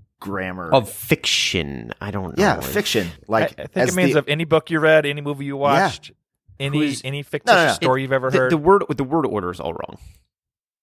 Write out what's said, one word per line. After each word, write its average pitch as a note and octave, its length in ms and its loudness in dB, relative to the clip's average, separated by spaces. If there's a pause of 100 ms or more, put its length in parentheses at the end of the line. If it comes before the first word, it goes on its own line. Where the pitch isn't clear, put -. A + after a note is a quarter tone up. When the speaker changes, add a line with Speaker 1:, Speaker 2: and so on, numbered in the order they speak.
(200)
Speaker 1:
grammar? F#2 520 -6
Speaker 2:
Of A#2+ 160 2
fiction. - 1120 -4
I G2+ 100 -10
don't F#2 180 -8
know. - 140 -2
Speaker 1:
Yeah, F3 120 4
Speaker 2:
Like, - 100 -6
Speaker 1:
fiction. E2+ 440 -2 (200)
Like, A2+ 140 2 (180)
Speaker 3:
I, - 40 -8
I - 20 -10
think - 100 -10
Speaker 1:
as F3+ 160 2
Speaker 3:
it - 20 -4
means F3+ 200 2
Speaker 1:
the D3 60 6
Speaker 3:
of C3+ 80 -10
any D3+ 180 -2
book D#3+ 240 2
you D#3+ 100 0
read, D#3 240 6
any C#3+ 160 -4
movie C#3+ 240 -6
you C#3 120 -6
Speaker 1:
Yeah. C3+ 40 -8
Speaker 3:
watched, C#3 520 2 (460)
any, C#3+ 200 -2
Speaker 2:
Who's C#3+ 260 -2
Speaker 3:
any C#3 180 -8
fictitious G3+ 340 0
Speaker 1:
No, F3 60 6
no, D3 60 4
no. G#2 60 2
Speaker 3:
story B2+ 280 2
you've C3 100 -2
ever C3 180 0
Speaker 2:
The, C3 80 2
Speaker 3:
heard. C3 140 2
Speaker 2:
the E3 40 2
word, F3+ 320 4
the C#3+ 160 -2
word C#3 220 0
order F#2 240 -2
is F2 100 -12
all D#2+ 140 -4
wrong. - 240 -12 (840)